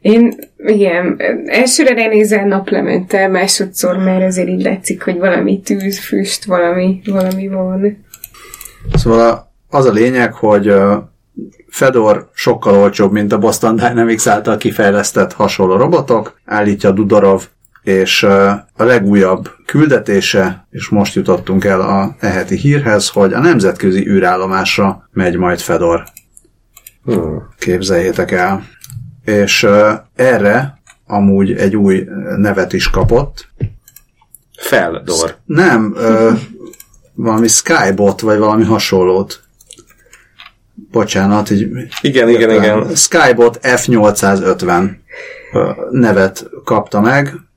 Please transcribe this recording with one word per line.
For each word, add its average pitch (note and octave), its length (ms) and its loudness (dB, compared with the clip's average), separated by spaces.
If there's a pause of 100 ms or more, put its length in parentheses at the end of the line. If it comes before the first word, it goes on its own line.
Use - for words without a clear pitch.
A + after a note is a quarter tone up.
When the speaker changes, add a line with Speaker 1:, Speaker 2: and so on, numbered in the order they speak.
Speaker 1:
én, A#3 340 4 (220)
igen, F3+ 600 0 (300)
elsőre B3+ 480 2
lenézel G#3+ 520 2
naplemente, F#3+ 800 -2
másodszor F#3 680 -2
már F#3 260 0
azért F#3 260 -2
így F#3 140 -4
látszik, F#3+ 400 -4
hogy F3 160 -4
valami F#3+ 420 0
tűz, G3 380 -4
füst, - 460 -6
valami, F3+ 600 -2
valami F#3+ 440 -4
van. F#3+ 560 -4 (920)
Speaker 2:
Szóval A2+ 260 2 (100)
a, - 220 -8 (240)
az C3+ 80 2
a A#2+ 80 4
lényeg, A#2 400 0
hogy, G#2 360 0
ö, G2+ 260 4 (720)
Fedor A2+ 680 2
sokkal A2+ 400 0
olcsóbb, G2+ 380 2
mint G#2 200 0
a G#2+ 60 0
Boston A#2 380 0
Dynamics A#2 500 0
által G#2+ 300 0
kifejlesztett G2+ 760 0
hasonló F#2+ 440 0
robotok, C3+ 680 0
állítja G#2 460 0
Dudorov, G2 520 2 (400)
és, F#2+ 400 0
ö, G2 240 4 (300)
a A2+ 80 0
legújabb G2+ 680 2 (160)
küldetése, G2+ 1040 0
és - 180 -14
most G2+ 260 -2
jutottunk F#2+ 500 -2
el F#2+ 160 0
a G2 400 -2
e G#2+ 80 -2
heti F#2 280 -4
hírhez, C3+ 520 0
hogy G2 240 2
a A#2+ 80 -4
nemzetközi G2 680 -2
űrállomásra F#2+ 1040 -2
megy F2+ 240 -2
majd F2 220 -2
Fedor. E2+ 440 -2 (1000)
Speaker 3:
Hmm. E2 380 -4 (160)
Speaker 2:
Képzeljétek F2+ 720 -2
el. F#2+ 320 -2 (640)
És, G#2 380 0
ö, G#2 300 4 (220)
erre B2+ 640 0 (280)
amúgy G2 460 2
egy G2+ 240 -2
új G2 280 2 (320)
nevet G2+ 360 0
is - 180 -2
kapott. A2+ 580 -2 (1080)
Speaker 3:
Feldor. E2+ 720 -2
Speaker 2:
Sz-, - 60 -10 (100)
nem, C3+ 520 2
ö, A2+ 340 2 (840)
valami A2+ 340 0
Skybot, G2+ 720 0
vagy G#2+ 180 0
valami A2 260 2
hasonlót. G2 760 0 (1500)
Bocsánat, G2+ 600 0
így G2 180 0 (320)
Speaker 3:
Igen, C3 280 2
igen, A2+ 220 4
Speaker 2:
értem. G#2+ 300 4
Speaker 3:
igen. D#3+ 140 -4
Speaker 2:
Skybot A#2+ 720 2
F B2 200 0
nyolcszázötven, G2 1160 0 (500)
ö, F#2+ 180 0 (200)
nevet G2 600 0 (140)
kapta G#2 360 -2
meg C#3 340 0 (220)